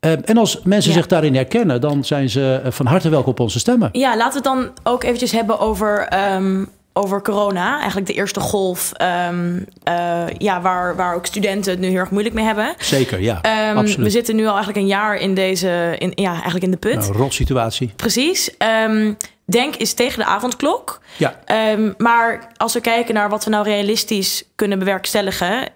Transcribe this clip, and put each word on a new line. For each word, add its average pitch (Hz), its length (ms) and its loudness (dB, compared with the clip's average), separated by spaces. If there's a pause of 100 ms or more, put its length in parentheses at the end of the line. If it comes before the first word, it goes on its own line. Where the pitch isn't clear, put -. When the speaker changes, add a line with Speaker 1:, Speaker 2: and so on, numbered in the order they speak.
Speaker 1:
Eh, 160 120 2 (120)
en 226 120 2
als 226 280 2
mensen 190 260 4
Speaker 2:
Ja. 160 60 4
Speaker 1:
zich 175 100 2
daarin 156 280 2
herkennen, 131 460 2
dan 143 240 0
zijn 139 260 0
ze, 131 340 0
eh, 127 80 0
van 135 140 -2
harte 165 220 2
welkom 139 220 2
op 120 100 -2
onze 113 180 0
stemmen. 233 340 2
Speaker 2:
Ja, 247 240 0
laten 240 260 0
we 269 60 0
het 262 100 0
dan 240 340 -4
ook 247 120 -2
eventjes 240 280 0
hebben 226 280 0
over, 208 380 0 (100)
ehm, 190 560 0 (280)
over 202 300 -2
corona. 202 540 0
Eigenlijk 196 300 -2
de - 60 -6
eerste - 280 -4
golf, 190 520 -2
ehm, 175 680 -2 (240)
eh, 170 420 -2 (140)
ja, 190 220 0
waar, 180 360 0
waar 180 180 -2
ook 180 120 -6
studenten 196 440 -2
het 180 100 -2
nu 185 80 0
heel 185 100 0
erg 185 120 -2
moeilijk 208 240 -2
mee 220 100 0
hebben. 220 340 0
Speaker 1:
Zeker, 127 420 0
ja, 101 220 -2
Speaker 2:
Ehm, 214 340 0
Speaker 1:
absoluut. 208 200 2 (100)
Speaker 2:
we 214 40 2
zitten 226 260 0
nu 220 60 2
al 220 120 2
eigenlijk 208 240 -2
een 196 80 2
jaar 202 300 0
in 190 180 0
deze, 185 640 0
in, 185 160 -2
ja, 190 180 0
eigenlijk 175 320 -2
in 185 60 2
de 185 60 2
put. 202 320 -2
Speaker 1:
Een 101 60 -2
rotsituatie. 123 840 0
Speaker 2:
Precies. 269 640 0
Ehm, 220 540 2 (360)
Denk 247 280 2
is - 180 -2
tegen 247 240 0
de 220 60 0
avondklok. 247 760 -2 (160)
Speaker 1:
Ja. - 280 -2
Speaker 2:
Ehm, 214 540 2
maar 233 580 2
als 226 160 -2
we 240 80 0
kijken 233 340 0
naar 208 140 2
wat 208 160 -2
we 220 60 -2
nou 208 140 2
realistisch 208 800 0 (100)
kunnen 202 240 0
bewerkstelligen 196 960 -2